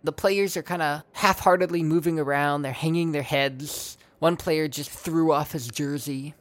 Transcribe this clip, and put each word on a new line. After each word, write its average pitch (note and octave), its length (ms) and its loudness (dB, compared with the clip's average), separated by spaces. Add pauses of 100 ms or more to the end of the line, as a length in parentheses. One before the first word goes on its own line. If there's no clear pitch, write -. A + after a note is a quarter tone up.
The D#3+ 60 0
players G3 460 0
are D#3+ 60 -6
kinda D#3 500 -2
half-heartedly F3+ 680 4
moving D#3+ 380 2
around. C#3+ 420 2
They're C3 120 -4
hanging D#3+ 400 0
their D3 80 0
heads. C#3 760 -4 (220)
One E3 160 2
player D#3 320 0
just C#3+ 220 -8
threw D#3+ 420 0
off C#3+ 220 2
his A#2+ 160 -6
jersey. C#3+ 720 -6